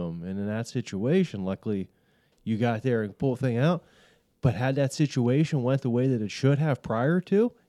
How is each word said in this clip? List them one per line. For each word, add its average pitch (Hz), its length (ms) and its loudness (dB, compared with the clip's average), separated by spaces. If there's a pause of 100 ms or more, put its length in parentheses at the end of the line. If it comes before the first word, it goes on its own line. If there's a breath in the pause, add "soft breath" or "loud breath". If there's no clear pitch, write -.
'em. 85 160 -8
And 95 160 -8
in 101 80 -6
that 110 220 -6
situation, 117 760 -2
luckily, 95 440 -4 (560)
you 110 140 -2
got 113 240 0
there 120 200 0
and 101 160 -8
pulled 131 200 -2
the 135 100 -2
thing 117 100 0
out. 160 240 2 (580 soft breath)
But 123 140 2
had 131 220 0
that 135 180 2
situation 135 680 2
went 131 180 0
the 127 80 -2
way 123 160 2
that 123 160 0
it 101 80 -4
should 135 300 2
have 151 200 0
prior 131 420 0
to, 220 300 2 (160)